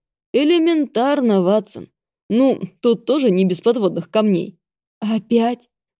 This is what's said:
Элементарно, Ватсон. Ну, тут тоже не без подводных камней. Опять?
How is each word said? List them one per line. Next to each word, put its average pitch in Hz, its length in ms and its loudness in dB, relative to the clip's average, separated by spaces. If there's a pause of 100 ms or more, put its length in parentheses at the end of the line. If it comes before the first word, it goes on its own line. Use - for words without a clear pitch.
(320)
Элементарно, 285 1080 0
Ватсон. 202 460 -2 (420)
Ну, 247 280 2 (220)
тут 233 240 -2
тоже 262 260 0
не 185 140 2
без 180 160 -2
подводных 202 500 -2
камней. 208 480 -2 (400)
Опять? 226 720 -2 (320)